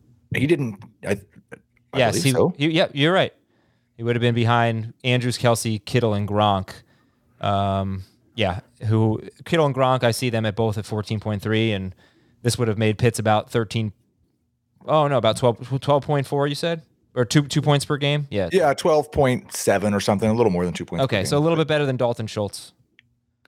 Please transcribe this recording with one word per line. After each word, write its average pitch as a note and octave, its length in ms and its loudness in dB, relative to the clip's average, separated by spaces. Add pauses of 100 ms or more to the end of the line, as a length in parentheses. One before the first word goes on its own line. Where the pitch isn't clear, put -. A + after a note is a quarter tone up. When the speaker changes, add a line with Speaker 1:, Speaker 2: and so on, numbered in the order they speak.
(360)
Speaker 1:
he C3 120 0
didn't, C#3 360 -2 (220)
I, G2+ 140 -4 (760)
I - 40 -6
Speaker 2:
Yes, A#2 160 4
Speaker 1:
believe A2 120 0
Speaker 2:
he, C3+ 60 2
Speaker 1:
so. C3+ 260 2
Speaker 2:
he, C#3+ 120 0
yeah, D#3+ 240 0
you're D3 200 2
right. F3 200 2 (600)
He A#2 80 -14
would A#2+ 120 0
have A#2 60 -2
been A#2+ 140 2
behind A#2 580 0 (100)
Andrews, B2 360 0
Kelce, A2+ 440 0
Kittle, A#2 300 0
and G2+ 140 -2
Gronk. G2+ 420 0 (720)
Um, G2 640 -2 (320)
yeah, G2 240 0 (260)
who, A2 360 2 (240)
Kittle E3 200 2
and C#3 80 0
Gronk, B2+ 300 2
I A#2+ 80 4
see B2 180 -2
them A2+ 160 -2
at G#2+ 100 -2
both A2+ 220 -2
at G#2+ 80 -6
fourteen G#2+ 340 -4
point G#2 220 -6
three, A2 300 0
and F#2+ 220 -4 (480)
this A#2+ 160 0
would B2 100 -2
have G#2 100 -2
made G#2+ 200 0
Pitts A#2+ 220 0
about G#2+ 300 0
thirteen, A2+ 440 -4 (920)
oh, D3+ 220 2
no, C#3+ 100 2
about A2 200 2
twelve, B2+ 440 0
twelve C#3+ 220 2
point C#3+ 240 -2
four, C#3+ 200 0
you C#3+ 80 -4
said? E3 260 -4 (340)
Or B2 100 2
two, D3+ 220 2
two C3+ 160 0
points C#3+ 220 2
per D3+ 120 -2
game? C#3+ 320 -2
Yeah. F#2+ 220 -2
Speaker 1:
Yeah, D#3+ 240 4
twelve D3+ 360 2
point B2+ 440 0
seven G2+ 400 0
or G2+ 40 2
something, G#2 300 0
a A2 40 2
little A#2 180 4
more F2+ 140 0
than E2+ 100 -2
two F2 100 -8
points F2 160 -6
per C3+ 40 0
Speaker 2:
Okay, A#2 140 0
Speaker 1:
game. F2+ 60 -2
Speaker 2:
so D2+ 120 0
a - 20 2
little E3 180 2
bit D#3+ 100 0
better D3 200 0
than C3 100 -2
Dalton A#2 300 -2
Schultz. - 460 -8 (760)